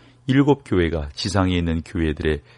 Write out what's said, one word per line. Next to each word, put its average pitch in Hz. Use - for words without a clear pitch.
일곱 139
교회가 82
지상에 92
있는 82
교회들의 78